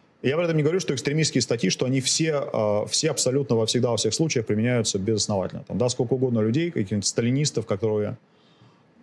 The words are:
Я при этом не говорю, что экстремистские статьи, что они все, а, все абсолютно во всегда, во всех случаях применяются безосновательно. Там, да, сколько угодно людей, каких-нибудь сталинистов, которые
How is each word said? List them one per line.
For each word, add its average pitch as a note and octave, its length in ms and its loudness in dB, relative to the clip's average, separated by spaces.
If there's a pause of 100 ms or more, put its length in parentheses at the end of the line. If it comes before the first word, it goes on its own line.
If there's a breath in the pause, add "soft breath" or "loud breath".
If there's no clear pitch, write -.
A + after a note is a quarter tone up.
(220 soft breath)
Я C3 140 0
при F3 80 0
этом E3 120 0
не D3+ 60 2
говорю, E3+ 180 2
что D#3 140 -2
экстремистские C#3 480 0
статьи, B2+ 280 0
что - 140 -2
они C3 160 0
все, D#3+ 340 0
а, G#2+ 520 0
все D#3 240 0
абсолютно B2+ 460 0
во A2 100 2
всегда, A#2+ 240 2
во A#2 80 0
всех G#2+ 160 0
случаях D#3 320 0
применяются A2 520 0
безосновательно. G2+ 680 -2
Там, - 120 -6
да, A#2+ 140 2
сколько B2 240 -2
угодно B2+ 260 2
людей, C#3 300 2
каких-нибудь G#2+ 360 -2
сталинистов, B2 600 0
которые G#2+ 500 -2 (880 soft breath)